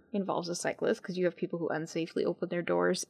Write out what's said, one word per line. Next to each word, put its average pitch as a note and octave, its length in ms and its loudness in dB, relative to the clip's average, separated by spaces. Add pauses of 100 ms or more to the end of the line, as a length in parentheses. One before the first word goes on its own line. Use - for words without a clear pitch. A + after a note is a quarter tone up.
(140)
involves F#3+ 340 0
a F3 80 -2
cyclist, - 480 0
'cause F3+ 140 -6
you F3+ 80 2
have E3+ 100 2
people E3+ 240 -4
who E3 80 -2
unsafely E3 580 -2
open F3 220 -2
their F3 140 -2
doors F3+ 480 2